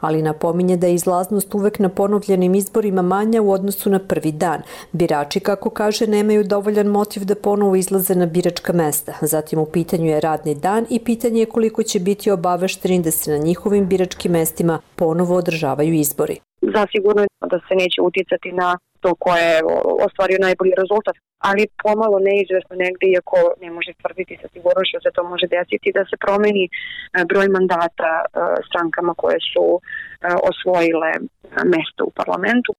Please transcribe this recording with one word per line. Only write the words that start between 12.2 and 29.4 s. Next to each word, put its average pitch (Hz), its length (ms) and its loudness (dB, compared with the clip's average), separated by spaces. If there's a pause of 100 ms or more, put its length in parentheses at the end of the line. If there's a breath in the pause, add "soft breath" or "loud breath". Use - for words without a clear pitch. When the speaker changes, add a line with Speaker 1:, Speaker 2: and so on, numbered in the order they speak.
Speaker 1:
obavešteni 180 720 0
da 160 80 0
se - 200 -4
na 147 80 0
njihovim 190 480 2
biračkim 185 460 0
mestima 165 440 0 (200)
ponovo 175 400 2
održavaju 160 580 0
izbori. 151 420 0 (400)
Speaker 2:
Zasigurno 208 460 2
je 202 60 0 (220)
da 180 80 0 (100)
se 190 60 0
neće 185 280 0
uticati 180 500 -2
na 180 260 0 (220)
to 180 140 2
ko - 220 0
je 170 160 4 (540)
ostvario 190 400 0
najbolji 185 260 2 (100)
rezultat, 196 340 -2 (320)
ali 202 140 2 (220)
pomalo 214 340 2
neizvesno 190 560 0 (100)
negde, 185 200 -4 (100)
iako 180 220 0 (260)
ne 170 80 -14
može 170 300 -10
tvrditi 175 420 -10
sa - 100 -18
sigurnošću 180 440 0
da 170 80 -6
se 175 120 -8
to 180 60 -2 (100)
može 180 220 -2
desiti, 185 440 -2
da 196 120 0
se - 140 -6
promeni, 202 420 2
e, - 20 -10 (640 loud breath)
broj 196 260 2
mandata, 170 560 0 (100)
e, - 40 -4 (420)
strankama 170 520 -2
koje 165 180 2 (120)